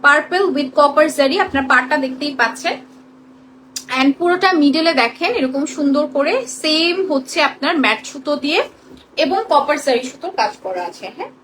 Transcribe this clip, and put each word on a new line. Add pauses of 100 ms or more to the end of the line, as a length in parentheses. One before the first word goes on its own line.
Purple (100)
with
copper (100)
জারি,
আপনার
পাড়টা
দেখতেই
পাচ্ছেন। (1200)
And
পুরোটা
মিডলে
দেখেন
এরকম
সুন্দর
করে
সেম (160)
হচ্ছে
আপনার
ম্যাট
সুতো
দিয়ে (600)
এবং
কপার
জারি
সুতোর (100)
কাজ (100)
করা
আছে, (100)
হ্যাঁ? (120)